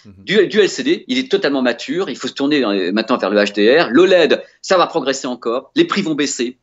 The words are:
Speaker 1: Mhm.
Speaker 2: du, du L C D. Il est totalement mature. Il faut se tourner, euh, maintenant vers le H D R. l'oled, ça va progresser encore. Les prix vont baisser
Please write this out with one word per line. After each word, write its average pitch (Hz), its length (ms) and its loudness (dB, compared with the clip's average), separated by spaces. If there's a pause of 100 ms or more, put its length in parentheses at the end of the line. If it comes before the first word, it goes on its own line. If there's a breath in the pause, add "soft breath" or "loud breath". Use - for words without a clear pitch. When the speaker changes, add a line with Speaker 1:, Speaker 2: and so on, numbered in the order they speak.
Speaker 1:
Mhm. 95 200 -20
Speaker 2:
du, 190 220 2
du 208 140 0
L 185 80 4
C - 140 -6
D. 175 260 -2
Il 127 100 -2
est 131 120 -4
totalement 147 320 0
mature. 143 480 -4
Il 113 60 -10
faut 127 120 -10
se - 40 -10
tourner, 143 320 -2
euh, 98 280 -2
maintenant 110 260 0
vers 98 120 -2
le 104 80 2
H 104 140 0
D 113 280 4
R. 127 100 -2
l'oled, 170 520 4 (200 loud breath)
ça 190 140 0
va 165 100 4
progresser 135 400 -4
encore. 123 480 -6
Les 165 100 4
prix 180 180 -2
vont 160 120 -4
baisser 135 480 -4